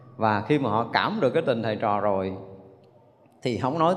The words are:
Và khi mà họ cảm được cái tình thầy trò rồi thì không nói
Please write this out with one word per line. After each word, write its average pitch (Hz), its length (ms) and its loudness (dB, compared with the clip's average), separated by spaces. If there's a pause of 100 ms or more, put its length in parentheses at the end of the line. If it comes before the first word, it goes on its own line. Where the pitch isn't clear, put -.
(160)
Và 107 240 2
khi 147 180 2
mà 127 120 0
họ 113 220 0
cảm 143 280 0
được 131 100 2
cái 131 160 0
tình 117 160 0
thầy 110 140 -2
trò 104 240 0
rồi 95 360 0 (1040)
thì 120 160 0
không 135 200 -2
nói 165 180 4